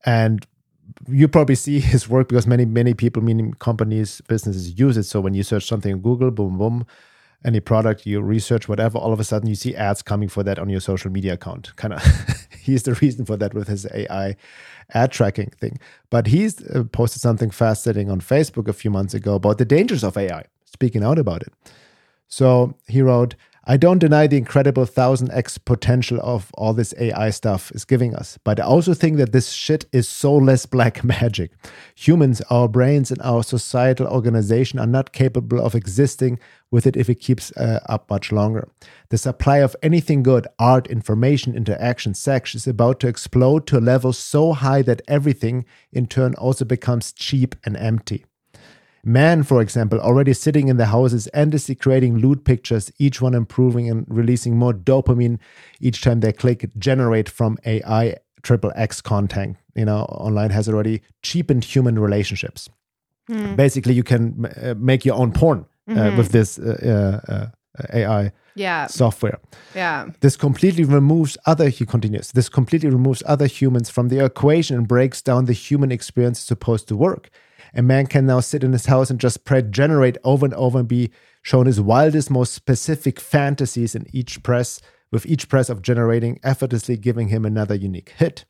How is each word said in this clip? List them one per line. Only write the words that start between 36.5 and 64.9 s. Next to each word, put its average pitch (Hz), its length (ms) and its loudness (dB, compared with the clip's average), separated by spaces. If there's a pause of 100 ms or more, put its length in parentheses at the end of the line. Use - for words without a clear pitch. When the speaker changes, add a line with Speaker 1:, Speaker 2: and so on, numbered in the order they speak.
Speaker 1:
with 120 160 4
it 127 80 2
if - 140 0
it 120 100 2
keeps, - 380 -4
uh, 113 320 -2
up - 200 -6
much 101 220 -4
longer. 107 380 -2 (400)
The 117 80 0
supply 139 400 0
of 139 260 2
anything 156 400 2
good, 123 240 4 (100)
art, 127 300 4
information, 120 640 0
interaction, 110 600 -4
sex, - 420 -4
is 113 100 -10
about 120 360 0
to 131 80 0
explode 127 580 2
to 139 100 2
a 117 40 4 (120)
level 127 200 2
so 156 400 0
high 135 300 0
that 120 260 0
everything, 131 560 -2 (260)
in 123 160 -2
turn, 131 280 0
also 127 280 -2
becomes 117 480 -2
cheap - 440 -4 (100)
and 104 100 -6
empty." 113 480 -4 (800)
Man, 151 380 4
for 127 220 4
example, 110 360 0
already 131 320 4
sitting 143 360 2
in 127 100 2
the 117 80 2
houses, 117 480 2
endlessly 147 400 0
creating 127 460 2
lewd 135 260 2
pictures, 117 540 0
each 139 200 0
one 127 140 0
improving 120 560 0
and 113 180 -2
releasing 117 500 0
more 120 160 2
dopamine 120 640 2 (400)
each 123 240 -2
time 117 160 2
they 110 120 2
click, 117 460 -2
generate 117 500 0
from 110 380 -2
A 110 180 -2
I 110 340 0 (260)
triple 110 320 0
X - 260 -4
content, 98 560 -4 (180)
you 110 100 0
know, 107 180 0
online 104 480 -2
has 104 180 0
already 107 320 -2 (220)
cheapened 143 400 0
human 120 340 0
relationships. 101 720 -2 (560)
Speaker 2:
Hmm. 208 300 -6
Speaker 1:
Basically, 131 400 2
you 123 80 2
can 117 420 -2
m-, - 80 -10 (180)
uh, 117 60 -6
make 127 260 2